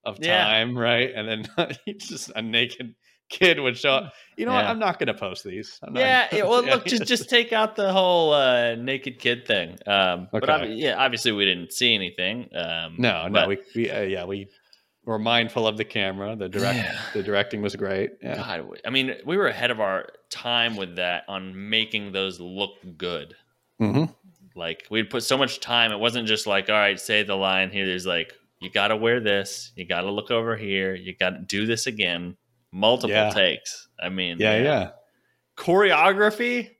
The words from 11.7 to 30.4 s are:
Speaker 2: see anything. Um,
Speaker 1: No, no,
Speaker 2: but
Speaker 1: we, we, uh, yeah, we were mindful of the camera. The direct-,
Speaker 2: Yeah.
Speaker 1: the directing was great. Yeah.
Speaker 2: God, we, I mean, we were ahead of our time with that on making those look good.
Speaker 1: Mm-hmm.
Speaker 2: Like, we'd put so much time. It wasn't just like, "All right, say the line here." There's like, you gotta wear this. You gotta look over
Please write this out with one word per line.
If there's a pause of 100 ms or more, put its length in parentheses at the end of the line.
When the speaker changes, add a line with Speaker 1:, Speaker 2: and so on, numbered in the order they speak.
Speaker 2:
see
anything.
Um,
Speaker 1:
No,
no,
Speaker 2:
but
Speaker 1:
we, (180)
we,
uh,
yeah,
we (560)
were
mindful
of
the
camera.
The
direct-,
Speaker 2:
Yeah. (140)
Speaker 1:
the
directing
was
great. (100)
Yeah.
Speaker 2:
God,
we,
I
mean, (100)
we
were
ahead
of
our (200)
time
with
that
on
making
those
look (240)
good. (460)
Speaker 1:
Mm-hmm. (440)
Speaker 2:
Like,
we'd
put
so
much
time.
It
wasn't
just
like,
"All
right,
say
the
line
here."
There's
like, (260)
you
gotta
wear
this.
You
gotta
look
over